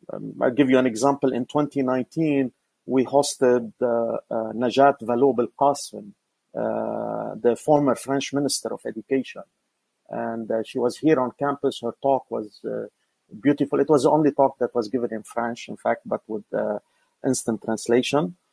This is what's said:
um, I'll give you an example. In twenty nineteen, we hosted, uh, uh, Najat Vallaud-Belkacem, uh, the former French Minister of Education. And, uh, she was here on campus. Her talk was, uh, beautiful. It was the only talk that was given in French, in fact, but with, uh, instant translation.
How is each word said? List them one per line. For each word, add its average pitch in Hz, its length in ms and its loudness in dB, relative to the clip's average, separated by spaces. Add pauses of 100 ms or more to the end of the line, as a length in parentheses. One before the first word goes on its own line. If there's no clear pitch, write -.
(100)
um, 107 300 -10
I'll 127 100 4
give 131 200 2
you 131 80 6
an 127 80 2
example. 131 480 0
In 120 100 -4
twenty 143 380 -2
nineteen, 131 680 0 (340)
we 127 180 2
hosted, 123 680 2 (120)
uh, 117 340 0 (180)
uh, 110 200 -4
Najat 127 480 4
Vallaud-Belkacem, 120 1120 0 (420)
uh, 110 840 -6
the 117 180 2
former 147 400 2
French 135 360 -6
Minister 135 400 -2
of - 140 -10
Education. 113 560 -4 (680)
And, 117 420 -8
uh, 113 120 0
she - 160 -8
was 120 180 0
here 151 240 4
on 123 180 -2
campus. 139 440 -2
Her 117 200 -4
talk 135 280 0
was, 110 340 -8
uh, 113 220 -6 (560)
beautiful. 143 360 2
It 139 120 2
was 135 140 6
the 147 60 6
only 147 220 4
talk 135 280 2
that 120 140 -2
was 110 140 0
given 117 240 -2
in 107 100 -6
French, 117 460 -6
in 110 80 -12
fact, 117 300 -2
but 110 200 -4
with, 107 180 -8 (100)
uh, 107 240 -2 (480)
instant 120 360 -2
translation. 131 760 0 (160)